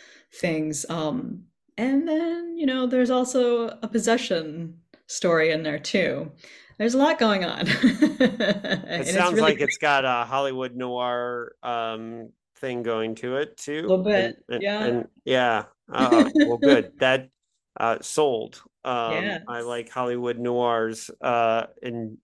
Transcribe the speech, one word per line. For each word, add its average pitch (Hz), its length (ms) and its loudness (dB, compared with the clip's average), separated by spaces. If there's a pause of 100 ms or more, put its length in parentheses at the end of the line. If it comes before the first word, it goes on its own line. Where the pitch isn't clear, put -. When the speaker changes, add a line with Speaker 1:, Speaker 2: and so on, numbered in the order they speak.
(360)
Speaker 1:
things. 156 540 -4
Um, 160 560 -6 (320)
and 269 300 0
then, 339 500 -2
you 311 100 0
know, 262 180 0
there's 247 240 2
also 247 600 2 (120)
a 226 60 -6
possession 170 920 -2 (300)
story 165 440 2
in 160 120 0
there 147 160 -4
too. 147 520 -2 (460)
There's 233 160 0
a 262 60 2
lot 311 200 4
going 208 240 2
on. - 240 -4
<laughs> - 0 -
Speaker 2:
It 214 1200 2
Speaker 1:
And 170 140 -4
it's 170 120 -2
Speaker 2:
sounds 180 200 4
Speaker 1:
really 220 80 4
Speaker 2:
like 156 160 4
Speaker 1:
great. 143 100 0
Speaker 2:
it's - 100 -4
got 143 280 4
a 120 200 0
Hollywood 131 500 -2
noir, 123 800 -4 (100)
um, 113 640 -6 (280)
thing 123 260 -6
going 113 320 -2
to 123 220 -6
it 147 200 -6
too. 147 220 -8
Speaker 1:
A - 20 -6
little 185 220 2
bit, 190 340 0 (100)
Speaker 2:
And, - 80 -4
and, 123 80 -4
Speaker 1:
yeah. 208 200 -2
Speaker 2:
and, 120 240 -2 (180)
yeah. 120 380 2 (280)
Uh, 135 440 4
well, 120 220 4
good. 117 380 4
Speaker 1:
<laughs> - 40 -20
Speaker 2:
That, 131 300 2 (500)
uh, 113 220 2
sold. 123 600 0 (240)
Um, 143 640 -4
I 120 120 -6
Speaker 1:
Yes. 117 60 -8
Speaker 2:
like 120 240 -6
Hollywood 123 480 -4
noirs, 117 720 -2 (120)
uh, 113 440 2 (160)
in, 117 420 -8